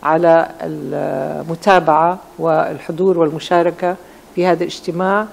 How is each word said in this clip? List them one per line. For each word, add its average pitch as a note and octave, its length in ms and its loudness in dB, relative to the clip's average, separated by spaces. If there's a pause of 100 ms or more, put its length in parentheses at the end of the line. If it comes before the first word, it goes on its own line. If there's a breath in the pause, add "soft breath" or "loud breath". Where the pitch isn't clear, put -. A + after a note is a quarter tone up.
على E3 460 4 (140)
المتابعة D#3 1600 0 (200)
والحضور E3 800 0
والمشاركة E3+ 800 0 (380 loud breath)
في F3+ 120 0
هذا F3 180 0
الاجتماع F#3 680 -4